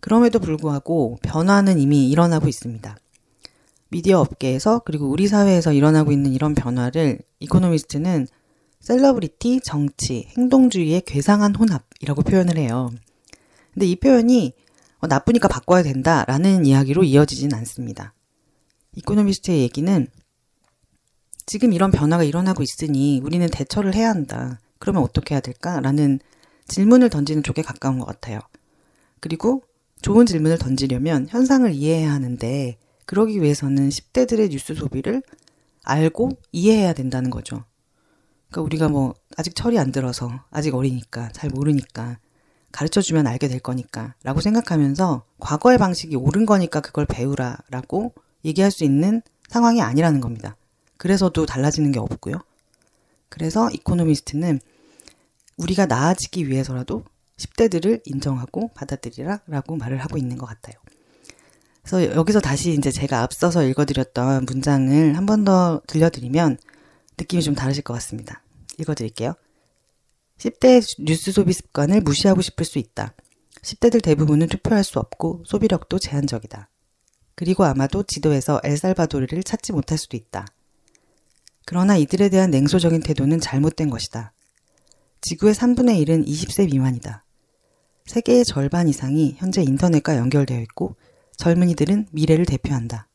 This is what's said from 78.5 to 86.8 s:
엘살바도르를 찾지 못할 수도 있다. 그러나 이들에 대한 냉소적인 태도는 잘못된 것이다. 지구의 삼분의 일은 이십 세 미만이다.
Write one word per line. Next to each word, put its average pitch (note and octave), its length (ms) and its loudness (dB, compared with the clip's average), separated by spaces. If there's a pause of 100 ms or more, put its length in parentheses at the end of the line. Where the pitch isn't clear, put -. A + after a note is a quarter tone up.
엘살바도르를 D3+ 800 -2
찾지 - 300 -8
못할 D#3 260 -4
수도 - 180 -12
있다. G2+ 300 -12 (1200)
그러나 F#3+ 320 2
이들에 F#3 320 2
대한 F#3+ 220 2
냉소적인 D#3+ 500 2
태도는 D3+ 400 0
잘못된 D3+ 500 -2
것이다. A2+ 420 -10 (880)
지구의 G#3 340 2
삼분의 A#3+ 460 2
일은 D#3+ 260 2
이십 D#3 260 -6
세 G3 140 2
미만이다. C3 580 -2 (840)